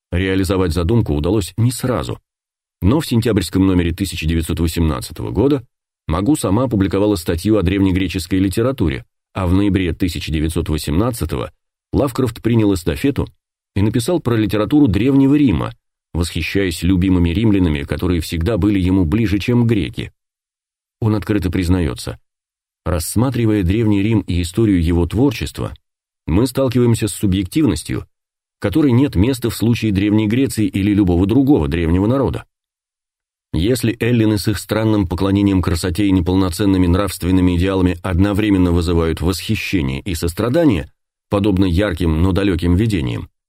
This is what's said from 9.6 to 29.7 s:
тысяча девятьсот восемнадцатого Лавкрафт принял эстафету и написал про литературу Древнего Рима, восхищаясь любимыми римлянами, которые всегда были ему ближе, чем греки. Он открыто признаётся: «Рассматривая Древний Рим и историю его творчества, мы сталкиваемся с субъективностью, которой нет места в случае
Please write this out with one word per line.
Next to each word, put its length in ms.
тысяча 400
девятьсот 340
восемнадцатого 840
Лавкрафт 480
принял 320
эстафету 560
и 80
написал 380
про 160
литературу 520
Древнего 480
Рима, 360
восхищаясь 720
любимыми 460
римлянами, 540
которые 360
всегда 380
были 220
ему 260
ближе, 340
чем 260
греки. 460
Он 160
открыто 340
признаётся: 680
«Рассматривая 800
Древний 400
Рим 160
и 220
историю 420
его 240
творчества, 640
мы 200
сталкиваемся 600
с 60
субъективностью, 920
которой 320
нет 240
места 340
в 60
случае 380